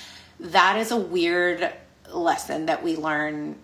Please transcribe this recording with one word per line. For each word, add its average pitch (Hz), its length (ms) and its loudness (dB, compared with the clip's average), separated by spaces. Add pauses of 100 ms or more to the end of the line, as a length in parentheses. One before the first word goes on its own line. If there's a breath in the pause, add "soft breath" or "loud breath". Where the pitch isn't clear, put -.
(380 loud breath)
That 190 380 4
is 226 160 -2
a 233 40 2
weird 175 760 0 (400)
lesson 160 540 -2
that 160 160 0
we 160 140 -2
learn 151 680 -2